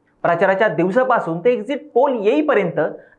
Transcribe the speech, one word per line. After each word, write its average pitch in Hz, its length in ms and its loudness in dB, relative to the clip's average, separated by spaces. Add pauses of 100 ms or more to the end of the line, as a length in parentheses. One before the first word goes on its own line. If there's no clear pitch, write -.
(240)
प्रचाराच्या 190 440 2
दिवसापासून 185 720 0
ते 247 140 2
एक्झिट 240 420 -6
पोल 254 240 2
येईपर्यंत 208 640 0 (380)